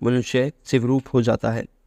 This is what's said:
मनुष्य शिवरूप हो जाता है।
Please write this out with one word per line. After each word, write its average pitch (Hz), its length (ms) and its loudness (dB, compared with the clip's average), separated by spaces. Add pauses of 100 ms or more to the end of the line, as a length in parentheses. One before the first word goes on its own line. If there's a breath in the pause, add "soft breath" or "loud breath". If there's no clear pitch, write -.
मनुष्य 123 480 0 (140)
शिवरूप 127 380 0 (100)
हो 127 80 4
जाता 113 300 0
है। 117 140 -4 (220)